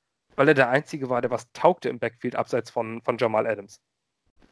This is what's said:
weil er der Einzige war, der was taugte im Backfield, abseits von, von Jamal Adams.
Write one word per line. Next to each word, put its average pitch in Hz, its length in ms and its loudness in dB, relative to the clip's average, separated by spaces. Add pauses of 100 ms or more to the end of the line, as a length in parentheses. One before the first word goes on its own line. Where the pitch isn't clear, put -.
(360)
weil 139 100 4
er 156 80 8
der 135 140 4
Einzige 135 420 -2
war, 123 100 0
der 120 120 -2
was - 200 -8
taugte 175 360 2
im 123 100 -4
Backfield, 120 380 -6
abseits 123 340 -4
von, 113 320 -6
von 120 160 -4
Jamal 110 300 0
Adams. 101 320 -8 (720)